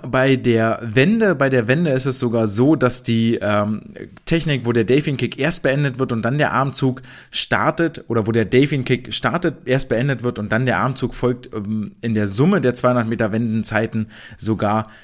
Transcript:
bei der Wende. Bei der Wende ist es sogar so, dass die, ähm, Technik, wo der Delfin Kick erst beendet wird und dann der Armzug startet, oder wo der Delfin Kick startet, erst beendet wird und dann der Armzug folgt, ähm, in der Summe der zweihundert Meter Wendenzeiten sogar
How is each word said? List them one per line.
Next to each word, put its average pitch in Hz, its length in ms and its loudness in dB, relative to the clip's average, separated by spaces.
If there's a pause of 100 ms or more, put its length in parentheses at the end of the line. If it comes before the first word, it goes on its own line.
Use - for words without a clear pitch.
bei 131 300 4
der 113 440 2
Wende. 170 540 2
Bei 135 140 2
der 123 180 2
Wende 156 240 2
ist 131 140 0
es 131 140 -2
sogar 113 280 0
so, 123 300 4
dass 123 260 0
die, 113 380 0
ähm, 104 400 -2 (420)
Technik, 151 420 0
wo 120 60 0
der 113 140 2
Delfin 139 320 0
Kick 120 200 -4
erst 147 240 -2
beendet 135 380 0
wird 127 140 -2
und 113 80 -2
dann 117 160 -2
der 147 160 0
Armzug 131 480 0 (300)
startet, 160 760 -2
oder 113 200 0
wo 117 40 0
der 110 140 2
Delfin 135 400 2
Kick - 280 -2
startet, 160 540 -2
erst 131 220 0
beendet 123 340 0
wird 120 160 -4
und 104 140 -6
dann 120 120 0
der 113 120 2
Armzug 123 360 -2
folgt, - 400 -4
ähm, 107 460 -6
in 117 140 -4
der 107 140 0
Summe 143 340 2
der 123 140 2
zweihundert 123 340 0
Meter 110 240 -2
Wendenzeiten 110 760 -2 (300)
sogar 107 500 0 (160)